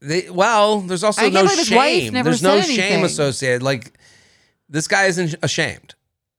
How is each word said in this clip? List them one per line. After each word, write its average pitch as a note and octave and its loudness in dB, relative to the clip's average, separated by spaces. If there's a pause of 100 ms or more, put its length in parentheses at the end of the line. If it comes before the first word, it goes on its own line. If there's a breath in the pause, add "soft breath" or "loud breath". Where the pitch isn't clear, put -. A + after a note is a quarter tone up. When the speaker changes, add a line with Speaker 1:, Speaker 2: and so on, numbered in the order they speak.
Speaker 1:
They, E3+ -6
well, G#3 2
there's F3+ -4
also G#3+ 0
Speaker 2:
I - 2
can't F#3 2
Speaker 1:
no G3 4
Speaker 2:
believe D4+ 4
his A3+ -2
wife C#4+ 4
Speaker 1:
shame. A#2 -4
Speaker 2:
never B3 0
Speaker 1:
There's C#3+ -2
no G3 4
Speaker 2:
said G3 0
Speaker 1:
shame A3+ 0
Speaker 2:
anything. F#3 0
Speaker 1:
associated. C3+ -2
Like, C3+ -4 (720 soft breath)
this D#3 -6
guy G3 2
isn't F3 -2
ashamed. C3+ -6 (460)